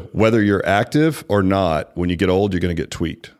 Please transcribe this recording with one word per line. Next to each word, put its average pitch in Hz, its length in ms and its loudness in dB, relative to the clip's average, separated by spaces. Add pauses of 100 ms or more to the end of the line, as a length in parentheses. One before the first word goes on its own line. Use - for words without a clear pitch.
(120)
whether 110 300 2
you're 101 240 0
active 131 640 0
or 104 120 2
not, 95 560 0
when 87 140 -2
you 87 60 -2
get 90 120 0
old, 95 240 2
you're 90 80 -2
gonna 87 140 -2
get 80 160 -6
tweaked. - 500 -8